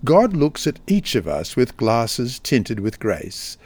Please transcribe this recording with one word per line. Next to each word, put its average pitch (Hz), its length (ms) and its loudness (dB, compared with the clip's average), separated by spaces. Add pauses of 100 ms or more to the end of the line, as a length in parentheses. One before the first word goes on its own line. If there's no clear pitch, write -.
God 190 320 4
looks 147 320 0
at - 180 -4
each - 300 0
of 85 120 0
us 76 280 -4
with 123 220 2
glasses 117 600 0
tinted 110 420 -2
with 104 200 -4
grace. - 640 -6